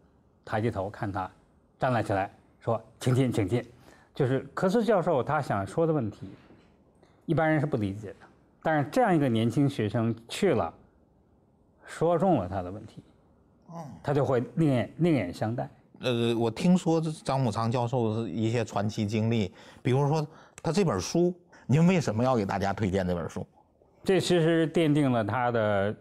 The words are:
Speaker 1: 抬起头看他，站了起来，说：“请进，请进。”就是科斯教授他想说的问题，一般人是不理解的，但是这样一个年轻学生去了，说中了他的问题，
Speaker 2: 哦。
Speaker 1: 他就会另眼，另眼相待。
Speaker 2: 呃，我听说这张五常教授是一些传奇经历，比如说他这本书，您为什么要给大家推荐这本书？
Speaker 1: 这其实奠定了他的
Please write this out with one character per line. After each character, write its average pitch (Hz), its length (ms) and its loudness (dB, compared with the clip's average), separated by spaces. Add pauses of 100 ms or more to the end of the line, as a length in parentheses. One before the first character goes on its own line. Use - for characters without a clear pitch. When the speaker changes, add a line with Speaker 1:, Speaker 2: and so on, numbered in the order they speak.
(440)
Speaker 1:
抬 110 160 -4
起 117 80 -2
头 104 220 -6
看 101 220 -10
他， 92 180 -8 (480)
站 131 140 -2
了 113 100 0
起 107 100 -4
来， 98 160 -2 (300)
说 113 240 -4 (160)
：“请 127 160 0
进， 127 160 2
请 104 180 -2
进。” 120 160 -2 (480)
就 143 140 -2
是 131 140 0 (120)
科 - 160 -2
斯 226 140 0
教 202 180 2
授 151 220 0
他 147 180 -2
想 104 240 -2
说 160 220 -2
的 160 60 0
问 123 180 -2
题， - 180 -16 (960)
一 165 80 -2
般 156 140 2
人 156 120 2
是 147 60 0
不 151 100 -4
理 101 160 -2
解 104 160 -12
的， - 80 -16 (460)
但 156 200 0
是 - 80 -4
这 254 120 2
样 202 120 4
一 160 40 4
个 143 100 2
年 113 200 2
轻 143 200 2
学 113 200 -2
生 117 260 0 (120)
去 180 280 0
了， 85 180 -2 (1120)
说 170 340 0
中 175 200 2
了 90 100 -4
他 92 140 -6
的 90 80 -8
问 104 160 -14
题， - 160 -20 (680)
Speaker 2:
哦。 165 160 -14 (180)
Speaker 1:
他 143 120 -2
就 139 100 2
会 120 180 2 (120)
另 160 180 4
眼， 117 240 0
另 165 180 4
眼 92 180 0
相 113 220 -4
待。 135 140 -6 (320)
Speaker 2:
呃， 117 340 0
我 113 160 2
听 180 260 4
说 165 220 2
这 160 120 -2
张 135 340 -2
五 117 60 2
常 113 200 -2
教 120 160 0
授 117 280 0 (100)
是 95 60 -8
一 110 200 -2
些 113 140 0
传 104 240 -2
奇 104 180 -2
经 110 240 0
历， 110 220 0 (300)
比 127 80 0
如 139 180 2
说 151 180 0 (360)
他 160 100 -2
这 190 100 2
本 127 160 2
书， 175 360 0 (320)
您 156 200 4
为 180 140 4
什 - 140 -2
么 113 100 0
要 127 120 2
给 104 80 2
大 98 140 -4
家 95 140 0
推 98 180 -2
荐 92 160 0
这 90 80 0
本 82 140 -6
书？ - 180 -10 (560)
Speaker 1:
这 190 160 2
其 175 220 2
实 165 320 4
奠 160 220 2
定 143 180 2
了 117 100 2
他 120 280 0
的 107 500 2